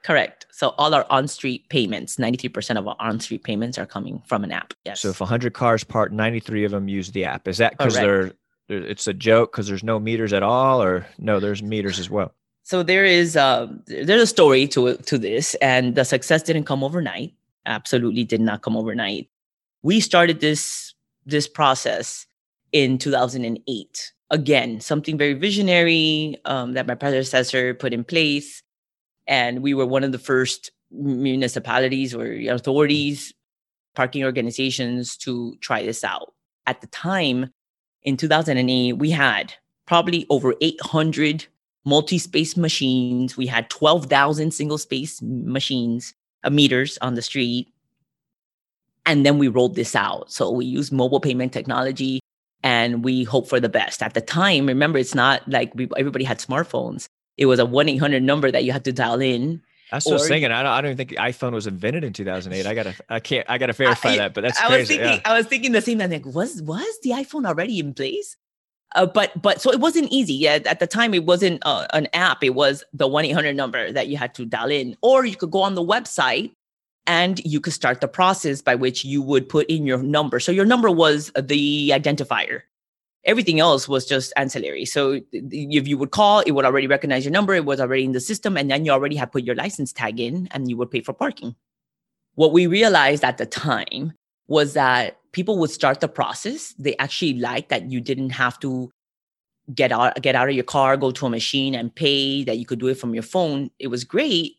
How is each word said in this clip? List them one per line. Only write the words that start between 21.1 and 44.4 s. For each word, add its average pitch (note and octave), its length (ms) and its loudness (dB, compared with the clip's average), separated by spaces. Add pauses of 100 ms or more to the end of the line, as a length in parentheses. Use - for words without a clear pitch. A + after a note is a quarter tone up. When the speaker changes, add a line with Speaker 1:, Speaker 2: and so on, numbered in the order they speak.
Speaker 1:
this D3 200 -2
process - 800 -2 (460)
in C3+ 260 4
two C#3 140 -2
thousand B2+ 340 0
and A#2 220 -4
eight. - 440 -10 (200)
Again, B2+ 500 0
something D3+ 380 -4
very D3 140 2
visionary, E3 1000 2 (100)
um, B2+ 280 -4
that B2+ 140 -4
my B2 80 -4
predecessor C3 800 0
put B2 180 -4
in A#2 100 -4
place. D3 600 -2 (680)
And B2+ 320 0
we C#3 120 0
were C3+ 120 2
one C3+ 180 0
of C3+ 80 -2
the B2 80 -6
first B2+ 520 -2 (200)
municipalities C3 1200 -2
or A#2 200 -6 (180)
authorities, C#3+ 840 0 (600)
parking C3 300 -2
organizations B2 920 -4
to A#2+ 440 -8
try A2 220 -4
this A2+ 200 -6
out. - 300 -8 (320)
At C3 160 -4
the - 60 -20
time, C#3 640 -2 (500)
in C3+ 160 -2
two D#3+ 100 -2
thousand D#3 300 2
and B2+ 120 2
eight, B2 240 2
we D3 180 0
had C3 420 2 (320)
probably E3+ 440 2
over B2 320 2
eight D#3+ 200 0
hundred D#3 640 0 (400)
multi-space D3+ 720 2
machines. B2+ 800 0
We B2+ 100 -4
had A#2 220 -2
twelve D3+ 380 2
thousand D3 440 2